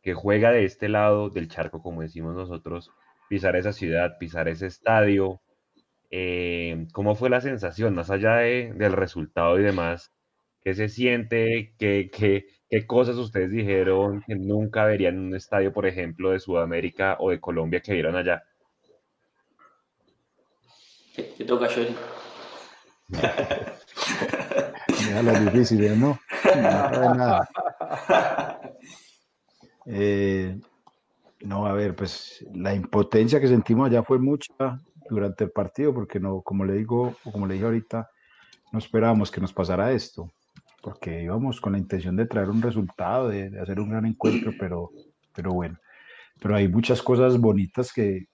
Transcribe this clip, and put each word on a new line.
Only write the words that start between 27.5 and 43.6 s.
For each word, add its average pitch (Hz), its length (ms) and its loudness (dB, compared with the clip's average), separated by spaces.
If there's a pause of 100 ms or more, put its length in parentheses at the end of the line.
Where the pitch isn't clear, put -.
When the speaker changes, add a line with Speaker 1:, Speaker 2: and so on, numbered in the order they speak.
Speaker 3:
Eh, 98 760 0 (840)
no, 101 260 -4
a 98 60 0
ver, 101 220 0
pues, - 580 -10
la 92 200 -4
impotencia 110 640 2
que 135 80 4
sentimos 120 400 4
allá 117 160 4
fue 131 160 2
mucha 135 600 -2 (300)
durante 101 340 -2
el 92 80 -4
partido, 127 420 0
porque 107 260 -6
no, 95 220 -4
como 95 240 -2
le 98 80 0
digo, 117 500 -2
o 107 80 -12
como 101 140 -4
le 95 80 -2
dije 95 120 -2
ahorita, 113 440 -4 (600)
no 113 80 -4
esperábamos 110 500 2
que 92 120 -6
nos 92 120 -4
pasara 92 380 0
esto, - 400 -6 (500)
porque 85 420 -10
íbamos 120 380 -4
con 98 120 -2
la 98 40 0
intención 92 380 -2
de 113 100 2
traer 101 240 -2
un 113 120 2
resultado, 110 680 -2
de, 98 220 -6
de 98 100 -12